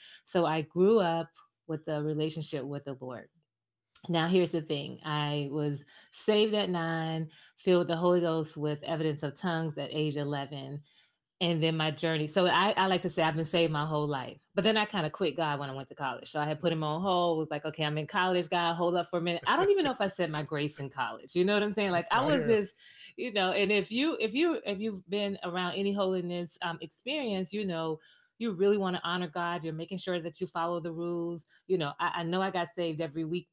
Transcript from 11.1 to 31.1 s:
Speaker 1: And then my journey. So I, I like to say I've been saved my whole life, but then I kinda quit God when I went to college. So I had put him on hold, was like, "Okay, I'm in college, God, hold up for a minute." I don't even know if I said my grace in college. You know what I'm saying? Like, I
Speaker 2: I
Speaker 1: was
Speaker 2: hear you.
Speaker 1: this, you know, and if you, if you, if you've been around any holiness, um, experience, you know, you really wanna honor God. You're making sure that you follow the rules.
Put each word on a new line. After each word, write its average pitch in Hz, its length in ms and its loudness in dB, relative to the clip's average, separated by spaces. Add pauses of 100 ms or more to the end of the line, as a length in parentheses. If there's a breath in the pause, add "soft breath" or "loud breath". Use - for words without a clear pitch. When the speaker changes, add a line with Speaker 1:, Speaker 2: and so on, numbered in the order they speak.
Speaker 1:
And 170 220 2
then 160 140 2
my 156 160 0
journey. 156 340 0
So 180 200 4
I, 175 300 4
I 190 120 2
like 180 140 2
to 185 60 -2
say 170 140 0
I've 156 140 2
been 165 80 0
saved 165 280 2
my 151 140 0
whole 151 220 0
life, 131 300 -6 (180)
but 180 80 0
then 214 120 4
I 208 100 2
kinda 170 220 -2
quit 160 280 -2
God 147 240 0
when 139 100 -6
I - 20 -8
went 135 180 -8
to - 40 -16
college. 127 380 -6
So 151 80 -2
I 147 60 0
had 151 120 -2
put 170 140 2
him 160 100 -2
on 151 180 0
hold, 175 380 4
was 156 100 -2
like, 147 160 -6
"Okay, 156 200 -4
I'm 151 120 0
in 151 120 -4
college, 180 420 2
God, 175 240 2
hold 175 220 2
up 175 120 0
for 175 120 0
a - 20 -4
minute." 170 240 -2
I 226 100 4
don't 381 140 4
even 381 140 4
know 269 80 0
if - 80 -4
I 196 80 2
said 170 240 -2
my 151 100 -2
grace 147 380 -4
in 139 100 -6
college. 113 460 -6
You 180 80 4
know 208 100 4
what 202 80 4
I'm 208 80 0
saying? 202 220 0
Like, 175 180 0
I 220 80 4
Speaker 2:
I 269 80 2
Speaker 1:
was 294 140 4
Speaker 2:
hear - 0 -
you. 226 80 0
Speaker 1:
this, 208 240 4 (440 loud breath)
you 240 160 -6
know, 185 200 2
and 202 180 2
if 202 220 2
you, 277 260 0
if 220 160 -2
you, 311 320 2
if 202 140 -4
you've 202 280 -6
been 202 360 -2
around 180 300 -2
any 196 180 0
holiness, 180 720 -2
um, 170 180 -4
experience, 214 720 -4
you 208 120 -4
know, 165 360 -2 (380 soft breath)
you 226 120 -2
really 202 260 4
wanna 185 280 0
honor 175 240 -2
God. 170 340 -4
You're 160 120 -6
making 175 240 -8
sure 180 200 -2
that 160 220 -8
you 185 80 -4
follow 170 320 -2
the 165 100 -6
rules. 170 540 -6 (240 soft breath)